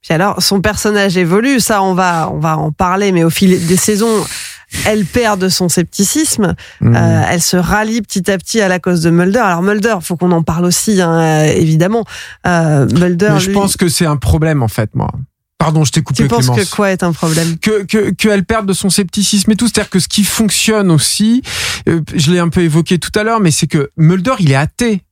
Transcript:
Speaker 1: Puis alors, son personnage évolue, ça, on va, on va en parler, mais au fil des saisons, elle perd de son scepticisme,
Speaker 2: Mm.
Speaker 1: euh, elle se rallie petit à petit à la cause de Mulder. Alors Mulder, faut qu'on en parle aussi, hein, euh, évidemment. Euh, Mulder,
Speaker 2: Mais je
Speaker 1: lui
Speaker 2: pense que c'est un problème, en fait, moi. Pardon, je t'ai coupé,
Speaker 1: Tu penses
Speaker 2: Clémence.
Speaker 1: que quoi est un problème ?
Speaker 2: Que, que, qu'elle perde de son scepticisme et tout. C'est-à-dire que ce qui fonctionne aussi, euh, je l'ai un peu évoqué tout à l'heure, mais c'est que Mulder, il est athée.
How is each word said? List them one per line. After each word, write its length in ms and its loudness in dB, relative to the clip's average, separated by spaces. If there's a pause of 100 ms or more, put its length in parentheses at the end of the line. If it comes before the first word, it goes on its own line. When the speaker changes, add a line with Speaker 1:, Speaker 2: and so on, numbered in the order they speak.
Speaker 1:
Puis 120 -2
alors, 280 -2
son 180 0
personnage 560 0
évolue, 440 2
ça, 220 0
on 120 0
va, 380 0
on 60 -6
va 200 0
en 140 -2
parler, 400 0
mais 120 2
au 60 4
fil 360 2
des 100 2
saisons, 480 0 (640)
elle 180 0
perd 360 0
de 80 0
son 200 0
scepticisme, 840 0 (260)
Speaker 2:
Mm. 160 4
Speaker 1:
euh, 340 2
elle 120 0
se 140 -2
rallie 460 0
petit 280 -4
à 80 0
petit 220 -4
à 80 2
la 120 0
cause 220 0
de 80 2
Mulder. 280 2
Alors 240 0
Mulder, 380 0
faut 160 -8
qu'on 160 0
en 100 2
parle 220 -2
aussi, 360 0
hein, 200 2
euh, 240 2 (100)
évidemment. 500 2 (420)
Euh, 400 2
Mulder, 480 2
Speaker 2:
Mais 60 2
je 80 -2
Speaker 1:
lui 60 -2
Speaker 2:
pense 220 0
que 120 2
c'est 180 0
un 100 0
problème, 460 0
en 60 0
fait, 260 -4
moi. 160 -4 (480)
Pardon, 260 2
je 80 -2
t'ai 100 2
coupé, 220 -2
Speaker 1:
Tu 40 2
penses 180 2
Speaker 2:
Clémence. 240 0
Speaker 1:
que 40 -10
quoi 160 0
est 120 -2
un 100 0
problème ? 460 -2
Speaker 2:
Que, 260 0
que, 260 0
qu'elle 340 0
perde 220 -2
de 80 -2
son 160 -2
scepticisme 640 0
et 40 2
tout. 100 0
C'est-à-dire 240 -2
que 100 0
ce 80 -4
qui 160 0
fonctionne 680 0
aussi, 520 2 (460)
euh, 120 0 (140)
je 160 2
l'ai 100 2
un 100 0
peu 120 0
évoqué 360 0
tout 200 -8
à 40 0
l'heure, 180 0
mais 100 4
c'est 160 0
que 300 -2
Mulder, 440 2
il 120 4
est 40 2
athée. 560 -2